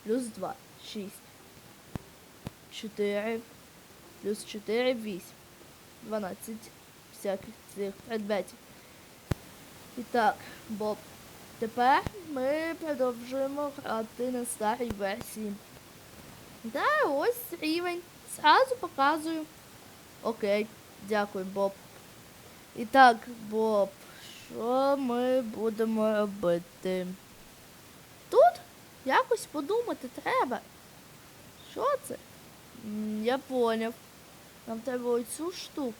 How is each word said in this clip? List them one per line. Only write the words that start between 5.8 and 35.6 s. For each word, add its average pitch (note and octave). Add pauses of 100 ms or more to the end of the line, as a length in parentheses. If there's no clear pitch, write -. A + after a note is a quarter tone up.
Дванадцять G#3+ (440)
всяких G3 (200)
цих G3
предметів. G#3 (1400)
І A#3+
так, G#3+ (340)
Боб, G#3+ (600)
тепер B3 (260)
ми D4+
продовжуємо C4+
грати A3+
на B3
старій A#3
версії. G3+ (1080)
Да, G4+
ось F4
рівень. F4 (360)
Зразу A#4
показую. D#4 (800)
Окей, G#3+ (420)
дякую, G#3
Боб. G3 (1040)
І A#3+
так, B3 (340)
Боб, G#3+ (640)
що B3+
ми B3+
будемо A3
робити? F#3 (1200)
Тут D#5+ (520)
якось G#4+
подумати D#4 (140)
треба. E4+ (1120)
Що B4+ (120)
це? - (680)
М, G#3+
я B3+
поняв. A#3 (720)
Нам A3+
треба B3
оцю B3
штуку. C4